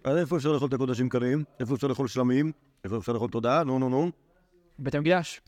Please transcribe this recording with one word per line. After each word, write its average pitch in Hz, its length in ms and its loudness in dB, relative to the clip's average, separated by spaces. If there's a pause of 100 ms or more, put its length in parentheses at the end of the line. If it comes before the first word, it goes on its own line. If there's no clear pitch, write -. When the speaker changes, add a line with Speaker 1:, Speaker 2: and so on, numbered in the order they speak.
Speaker 1:
אז 147 140 2
איפה 170 200 0
אפשר 147 140 0
לאכול 143 160 2
את 127 60 -2
הקודשים 127 360 0
קלים? 127 340 0 (160)
איפה 127 160 -2
אפשר 143 120 -2
לאכול 131 200 0
שלמים? 127 440 2 (320)
איפה 101 140 -4
אפשר 113 160 -4
לאכול 117 160 -2
תודעה? 123 340 2
נו, 131 160 0
נו, 131 100 0
נו. 151 220 2 (680)
Speaker 2:
בית 139 160 -4
המקדש. 160 520 0